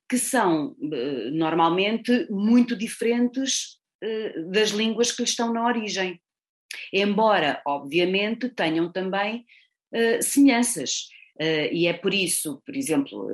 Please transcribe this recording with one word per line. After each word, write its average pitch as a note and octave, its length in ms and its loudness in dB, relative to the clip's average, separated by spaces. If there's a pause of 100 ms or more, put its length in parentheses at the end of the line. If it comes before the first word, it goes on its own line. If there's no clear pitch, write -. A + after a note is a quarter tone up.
que B3+ 80 0
são, F#3 600 0 (160)
eh, B2+ 380 -4
normalmente F3 1000 2
muito A3+ 460 4
diferentes, A#3+ 1040 -2 (240)
eh, A3 380 -6 (100)
das G#3 200 2
línguas A3 400 2
que - 120 -4
lhes A#3 80 -2
estão A#3 220 -2
na A#3 140 0
origem. G3 540 -2 (720)
Embora, G3 760 2
obviamente, F3+ 840 0
tenham E3+ 440 0
também, G3 520 -4 (480)
eh, A3+ 300 2
semelhanças. A#3+ 840 2 (320)
Eh, D#3 320 0
e E3+ 140 2
é E3+ 80 2
por F#3 200 -2
isso, E3 500 -4
por C#3 120 -12
exemplo, C#3 580 -2